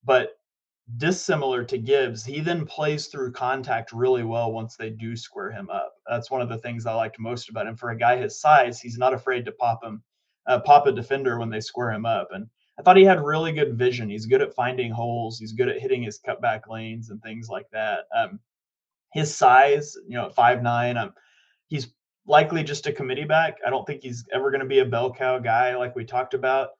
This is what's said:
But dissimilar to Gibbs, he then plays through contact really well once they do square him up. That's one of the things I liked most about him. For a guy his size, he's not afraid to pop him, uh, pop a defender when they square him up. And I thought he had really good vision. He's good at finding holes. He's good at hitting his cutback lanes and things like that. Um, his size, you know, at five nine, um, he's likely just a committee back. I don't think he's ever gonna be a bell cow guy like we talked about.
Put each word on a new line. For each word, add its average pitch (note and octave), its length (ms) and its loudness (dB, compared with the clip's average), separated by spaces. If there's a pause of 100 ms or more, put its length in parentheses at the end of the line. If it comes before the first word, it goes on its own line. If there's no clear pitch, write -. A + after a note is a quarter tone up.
But B2+ 300 2 (640)
dissimilar C#3+ 680 0
to B2 140 -4
Gibbs, A#2+ 440 0
he C#3 160 -8
then E3 260 -2
plays D3+ 420 -4
through B2+ 260 -8
contact B2 580 -4
really B2 320 2
well A2+ 300 -2
once A2+ 240 -10
they A2 140 -10
do A2+ 260 -10
square G#2 340 -12
him G2 180 -12
up. - 260 -8 (120)
That's A#2+ 240 -6
one B2+ 100 -4
of A#2+ 80 -4
the A2+ 100 -8
things A#2 260 -10
I A2+ 80 -4
liked A2+ 260 -4
most A#2+ 300 -10
about A2 180 -8
him. A2+ 80 -10
For A#2+ 140 -10
a A2+ 80 -8
guy A#2+ 200 4
his A2+ 220 -6
size, C3 400 6
he's A#2 200 -12
not C3 140 2
afraid B2 320 -4
to - 60 -10
pop A#2 320 -2
him, A2 180 -12 (440)
uh, B2 140 2
pop C#3+ 260 8
a C3+ 60 6
defender B2 480 -2
when A#2 100 -4
they A2 100 -4
square A#2+ 320 -4
him G#2+ 140 -6
up. A2+ 260 -2
And G2 160 -10 (320)
I - 40 -16
thought F#3 120 10
he F#3+ 80 12
had F#3 160 8
really D#3 320 -2
good C#3+ 240 -2
vision. A#2+ 320 0
He's G#2+ 200 -8
good C3 140 4
at - 120 -2
finding B2 380 -2
holes. A#2 480 -6
He's A2 120 -12
good B2 160 -2
at - 140 -4
hitting B2+ 220 -2
his G#2+ 220 -10
cutback A2 440 -4
lanes A2+ 400 -12
and G#2 120 -16
things A2+ 280 -14
like G2 240 -10
that. G#2+ 280 -4 (140)
Um, G#2+ 240 -4 (720)
his D3+ 240 -4
size, C#3 640 4 (100)
you A#2+ 80 -12
know, A#2+ 120 -4
at - 80 -14
five A#2+ 260 4
nine, A#2+ 340 0
um, G#2 160 -4 (540)
he's C#3 220 -8 (400)
likely D#3 360 4
just D3 240 -8
a C#3 60 -4
committee C3+ 320 -6
back. D#3 400 2
I B2 60 0
don't C#3+ 140 -2
think C#3+ 180 -10
he's A#2+ 280 -12
ever C3+ 200 -2
gonna C3+ 120 -2
be C3+ 160 4
a C3 60 4
bell A#2+ 260 -2
cow B2+ 280 -2
guy A#2+ 360 0
like B2 200 -4
we A#2 100 -8
talked B2+ 300 -4
about. C3 340 0 (100)